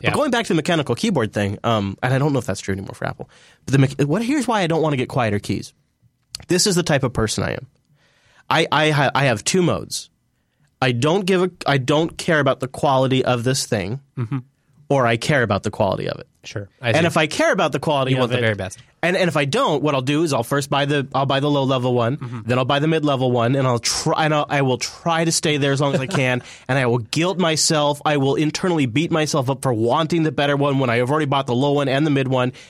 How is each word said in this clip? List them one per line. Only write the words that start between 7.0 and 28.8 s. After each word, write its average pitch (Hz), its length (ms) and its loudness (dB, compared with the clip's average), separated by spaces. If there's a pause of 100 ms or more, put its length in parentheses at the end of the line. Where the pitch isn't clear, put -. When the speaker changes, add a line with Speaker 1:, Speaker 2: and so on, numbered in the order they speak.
Speaker 1:
of 120 100 -2
person 107 300 -2
I 71 100 -2
am. - 140 -10 (840)
I, 170 220 4
I 151 200 4
ha-, 139 240 2
I 139 100 2
have 117 180 0
two 190 180 2
modes. 101 480 -2 (720)
I 131 100 4
don't 156 340 0
give 185 180 2
a, 180 80 -2 (140)
I 139 120 2
don't 147 400 0
care 160 220 0
about 131 220 2
the 127 60 -4
quality 131 580 0
of 120 180 0
this 131 220 -2
thing, 107 340 -4 (180)
Speaker 2:
Mm-hmm. 127 200 -6 (520)
Speaker 1:
or 135 180 2
I 117 100 2
care 135 260 0
about 101 200 0
the 104 80 -4
quality 95 360 -2
of - 120 -6
it. - 80 -18 (180)
Speaker 2:
Sure. - 240 -12 (120)
I 120 100 -2
Speaker 1:
And 147 80 2
Speaker 2:
see. 170 60 2
Speaker 1:
if 170 120 0
I 160 100 2
care 240 240 0
about 175 220 0
the 151 60 -4
quality 135 320 0
Speaker 2:
You 131 60 2
Speaker 1:
of 127 40 -2
Speaker 2:
want 120 100 0
the 127 60 0
Speaker 1:
it, 123 40 -2
Speaker 2:
very 110 140 2
best. 98 240 -10 (240)
Speaker 1:
and, 180 140 0
and 180 100 2
if 151 80 -2
I 147 80 2
don't, 156 400 0
what 147 100 0
I'll 131 80 0
do 147 220 0
is 151 80 -2
I'll 120 100 0
first 139 280 -2
buy 143 160 0
the, 143 280 -2
I'll 135 120 0
buy 135 160 0
the 147 100 0
low 139 140 2
level 127 280 0
one, 120 220 0
Speaker 2:
Mm-hmm. 123 300 -10
Speaker 1:
then 123 120 0
I'll 127 60 2
buy 143 160 2
the 156 80 0
mid 160 160 2
level 131 260 2
one, 123 280 2
and 131 100 2
I'll 123 120 2
try, - 440 -2
and 151 100 2
I'll, 147 140 0
I 143 140 0
will 127 160 2
try 165 480 -2
to 165 80 0
stay 151 240 0
there 139 160 2
as 135 80 0
long 139 140 2
as 135 40 0
I 131 80 -4
can, 127 340 0 (140)
<laughs> - 140 -14
and 135 100 2
I 127 60 2
will 123 140 2
guilt 165 400 -2
myself. 151 680 0
I 151 120 2
will 135 180 2
internally 156 500 0